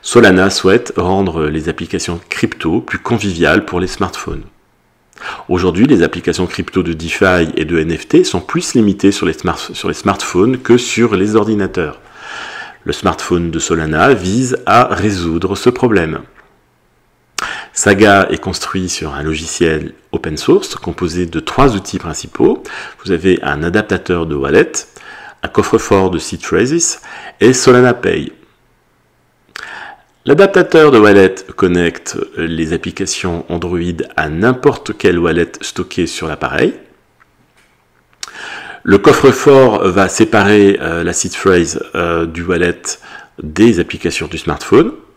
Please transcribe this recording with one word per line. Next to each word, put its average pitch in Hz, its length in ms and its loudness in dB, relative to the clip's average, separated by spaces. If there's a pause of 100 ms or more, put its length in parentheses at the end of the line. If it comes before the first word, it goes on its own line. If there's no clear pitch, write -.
Solana 98 480 4
souhaite - 460 0
rendre 90 520 -2
les 78 200 -4
applications 85 600 -8
crypto - 500 -4
plus - 200 -10
conviviales 90 640 0
pour 87 160 -4
les 92 60 -4
smartphones. 80 560 -8 (1040)
Aujourd'hui, 90 380 2
les 104 160 4
applications 87 440 -2
crypto 90 360 -4
de 85 100 -4
DeFi 82 640 0
et 80 80 -2
de 82 120 -2
N 80 200 -2
F - 100 -14
T 180 160 4
sont 95 160 -2
plus - 360 -6
limitées 101 360 2
sur - 140 -4
les 80 80 0
smart-, - 400 -6
sur - 160 -8
les 82 40 -4
smartphones 101 640 0
que 123 200 4
sur 113 400 0
les 107 180 0
ordinateurs. 101 640 -2 (880)
Le 73 80 -4
smartphone 87 580 -2
de 80 80 -4
Solana 80 540 2
vise 117 520 -2
à 117 200 4
résoudre 90 720 -2
ce - 120 2
problème. 98 520 0 (1500)
Saga 101 560 4
est 80 80 -2
construit 92 520 -6
sur 76 240 -8
un 71 100 -8
logiciel 78 680 -2 (180)
open - 240 -6
source 180 400 0
composé 87 500 -6
de 80 140 -6
trois 131 340 0
outils 92 260 -6
principaux. - 600 -2 (420)
Vous 92 100 -2
avez 87 300 0
un 73 200 -4
adaptateur 87 600 -2
de 78 100 -6
wallet, 73 380 2 (680)
un - 60 -10
coffre-fort 98 640 2
de 85 60 -4
seed - 260 -10
phrases 127 560 -2 (400)
et 120 140 6
Solana 123 400 6
Pay. 80 400 -4 (1900)
L'adaptateur 160 680 4
de 120 80 8
wallet 98 360 6 (200)
connecte 87 600 0 (180)
les 82 380 -4
applications 87 760 -6
Android 87 320 -4 (380)
à 76 100 -4
n'importe 113 720 -2
quelle 87 200 2
wallet 85 440 0
stockée - 460 -6
sur - 200 -10
l'appareil. 127 460 -2 (2000)
Le 98 140 4
coffre-fort 131 880 6
va 92 220 2
séparer, 104 720 4
euh, 82 240 -4
la 87 80 -4
seed - 220 -6
phrase, 87 460 2 (140)
euh, 85 300 -2
du 82 180 -10
wallet 87 380 -2 (600)
des 87 380 4
applications 85 480 -6
du 80 100 -10
smartphone. 104 540 0 (260)